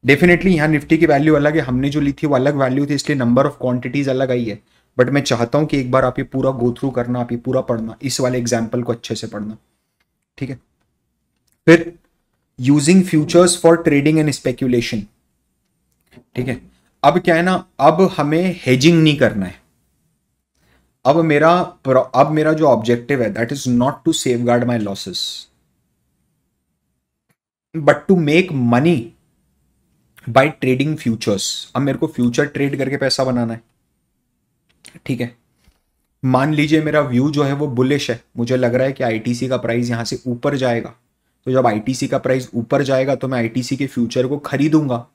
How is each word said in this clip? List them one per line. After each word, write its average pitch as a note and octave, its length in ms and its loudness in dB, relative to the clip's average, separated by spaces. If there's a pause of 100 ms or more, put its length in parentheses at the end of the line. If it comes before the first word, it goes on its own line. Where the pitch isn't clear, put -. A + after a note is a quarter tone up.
Definitely E3+ 440 4
यहाँ D#3 220 2
Nifty D#3 300 0
की E3+ 60 4
वैल्यू D#3 300 4
अलग D3 200 2
है, D#3+ 60 0
हमने B2+ 280 -2
जो D3 120 -2
ली C#3+ 120 0
थी D#3 140 -6
वो C#3+ 80 0
अलग C#3 200 2
वैल्यू C3+ 300 0
थी, D3 100 -4
इसलिए C#3 240 -4
number B2 260 2
of A2+ 120 -4
quantities B2+ 520 -4
अलग C3 220 0
आई B2 140 -2
है। G2+ 140 -8 (380)
But A#2+ 120 4
मैं C#3 140 2
चाहता A#2+ 340 -2
हूँ D3+ 100 0
कि D3 120 -2
एक B2 120 -4
बार C3 140 2
आप B2+ 140 -2
ये C3+ 60 -2
पूरा C3+ 260 -2
go B2 180 0
through B2 260 -6
करना, B2 240 -4
आप A#2+ 120 -6
ये A#2+ 60 -4
पूरा C3 240 -2
पढ़ना, A2+ 400 -6
इस C3 200 -6
वाले B2+ 160 0
एग्जांपल A#2+ 460 -4
को A#2 100 -4
अच्छे A2+ 220 -8
से A2 120 -12
पढ़ना, G#2+ 300 -10 (800)
ठीक C3 120 -10
है। C3 100 -12 (1080)
फिर E3+ 260 4 (680)
using D3 460 4
futures F3 520 4
for E3 160 6 (100)
trading D3+ 400 2
and D3 120 0
speculation, B2 680 -2 (1300)
ठीक B2 120 -4
है। B2+ 140 -6 (420)
अब D#3 160 6
क्या F3 160 2
है D#3+ 60 2
ना, F#3 120 0 (260)
अब E3 220 4 (160)
हमें D#3+ 420 0
हेजिंग C#3+ 440 4
नहीं D3+ 140 4
करना G#2+ 280 0
है। F2+ 120 -12 (1500)
अब C#3+ 180 4
मेरा D#3+ 380 4 (220)
प्रो-, C3 220 2 (100)
अब C#3+ 160 4
मेरा D#3 220 2
जो D#3 140 2
ऑब्जेक्टिव A#2+ 560 2
है, G#2 100 -2
that A#2 200 -4
is C3+ 220 -6
not B2+ 280 0
to E3 120 0
safeguard A#2+ 540 0
my A#2+ 120 -2
losses, G2 400 -8 (2500)
but D3 300 0
to F#3+ 160 4
make D#3+ 320 2 (160)
money C#3+ 280 4 (1300)
by C3+ 160 6 (120)
trading C3+ 420 0
futures। A2 500 -2 (260)
अब B2 60 -2
मेरे C3+ 160 -2
को E3 120 -2
फ्यूचर B2 380 0
ट्रेड C#3 300 -4
करके C3+ 200 -4
पैसा C3+ 260 -2
बनाना A#2+ 300 -2
है, A2+ 80 -14 (1400)
ठीक B2 160 -4
है। A#2+ 140 -8 (880)
मान C3 300 0
लीजिए D3+ 280 -2
मेरा D3+ 200 -2
व्यू C3 300 -2
जो D3 120 -4
है C#3 100 -4
वो C#3+ 160 -6
बुलिश C3 420 -2
है, A2+ 100 -8 (160)
मुझे A#2 200 -4
लग B2 180 -2
रहा C3 120 0
है C#3 60 -4
कि C3+ 100 -8
आईटीसी A#2+ 440 -4
का B2+ 100 -4
प्राइस A#2+ 320 -4
यहाँ A#2 140 -4
से B2 240 -8
ऊपर B2+ 300 -4
जाएगा, A#2+ 360 -4 (540)
तो C3 40 -2
जब B2+ 160 2
आईटीसी A#2+ 400 -2
का C#3 100 -2
प्राइस B2+ 380 -2
ऊपर B2+ 280 -2
जाएगा C3+ 320 0
तो C3 120 -6
मैं C3 100 -4
आईटीसी A#2+ 400 -4
के C3+ 100 -4
फ्यूचर B2 400 -2
को C#3+ 120 -4
खरीदूंगा। C#3 760 0